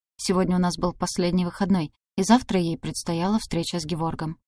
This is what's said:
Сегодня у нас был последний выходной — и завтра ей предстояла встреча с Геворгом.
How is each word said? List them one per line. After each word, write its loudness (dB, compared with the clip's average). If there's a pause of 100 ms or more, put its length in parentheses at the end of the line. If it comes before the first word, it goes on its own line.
(180)
Сегодня 2
у 4
нас 2
был -2
последний 0
выходной — 0 (220)
и 0
завтра 4
ей -2
предстояла -2
встреча -4
с -8
Геворгом. -4 (100)